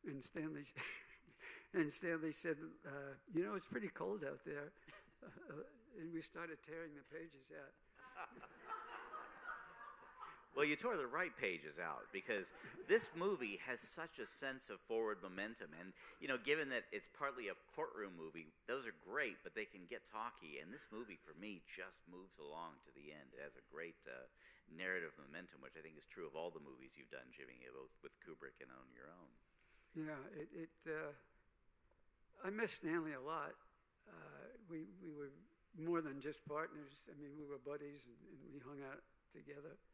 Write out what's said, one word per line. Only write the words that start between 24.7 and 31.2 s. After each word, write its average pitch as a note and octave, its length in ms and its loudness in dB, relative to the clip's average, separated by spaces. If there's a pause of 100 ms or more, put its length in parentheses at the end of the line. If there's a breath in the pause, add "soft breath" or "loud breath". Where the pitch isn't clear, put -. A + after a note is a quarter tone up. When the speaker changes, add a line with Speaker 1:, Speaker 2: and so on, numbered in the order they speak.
Speaker 2:
narrative F2+ 480 2
momentum, D2+ 400 -10
which C2+ 160 -12
I - 20 -10
think D#2 140 -12
is D2 80 -12
true F2 240 -6
of C#2+ 80 -8
all E2+ 160 2
the D#2+ 80 -8
movies C2+ 400 -12
you've C2 160 -12
done, B1+ 160 -8
Jimmy, B1 240 -12 (160)
both C2 320 -8
with C#2+ 160 -8
Kubrick D2 400 -10
and C2 160 -10
on C2 160 -14
your B1 160 -12
own. E2 240 -14 (640 loud breath)
Speaker 1:
Yeah, D3+ 240 0 (160)
it, E3 320 -6
it, - 160 -20
uh, D3+ 320 0 (1300)